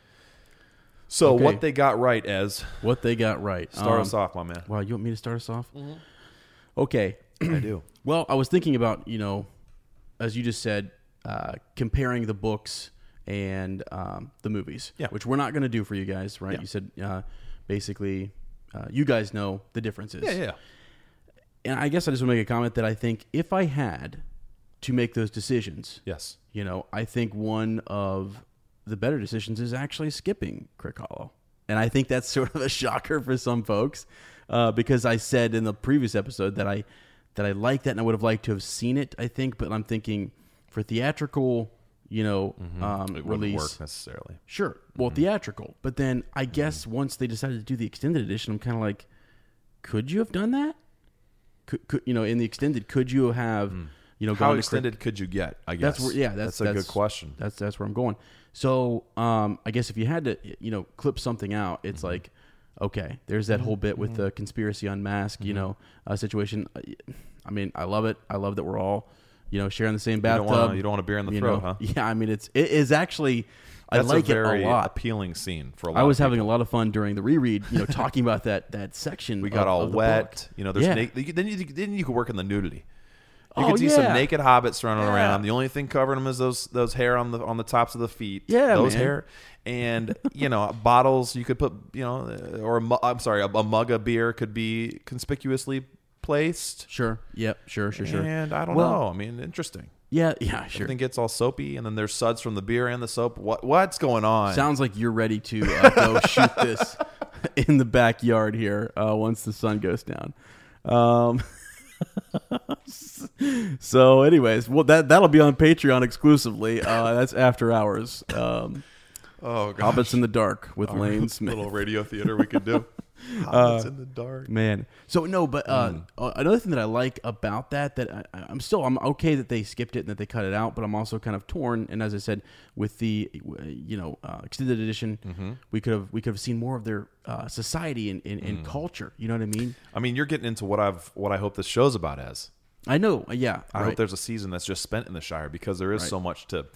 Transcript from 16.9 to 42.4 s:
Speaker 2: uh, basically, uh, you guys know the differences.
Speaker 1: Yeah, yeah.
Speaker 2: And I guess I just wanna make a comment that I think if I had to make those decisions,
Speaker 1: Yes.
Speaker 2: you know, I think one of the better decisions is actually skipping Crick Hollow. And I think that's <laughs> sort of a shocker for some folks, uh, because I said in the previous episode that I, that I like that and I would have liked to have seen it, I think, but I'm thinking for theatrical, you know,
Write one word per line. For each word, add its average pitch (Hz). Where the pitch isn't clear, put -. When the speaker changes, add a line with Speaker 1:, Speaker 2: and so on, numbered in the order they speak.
Speaker 2:
uh, 95
basically, 98
uh, 107
you 135
guys 113
know 98
the 117
differences. 107
Speaker 1:
Yeah, 381
yeah. 165
Speaker 2:
And 127
I 143
guess 170
I 151
just 127
wanna 127
make 113
a 104
comment 120
that 113
I 110
think 113
if 160
I 190
had 120
to 127
make 120
those 113
decisions, 104
Speaker 1:
Yes. -
Speaker 2:
you 104
know, 92
I 110
think 113
one 110
of 98
the 107
better 127
decisions 107
is 120
actually 143
skipping -
Crick -
Hollow. -
And 107
I 113
think 135
that's 127
<laughs> -
sort -
of 143
a 131
shocker 127
for 131
some 120
folks, 110
uh, 117
because 120
I 117
said 117
in 113
the 107
previous 127
episode 98
that 101
I, 101
that 101
I 101
like 117
that 131
and 101
I 113
would 113
have 104
liked 110
to 117
have 98
seen 123
it, 143
I 120
think, 131
but 98
I'm 110
thinking 104
for -
theatrical, 127
you 110
know, 98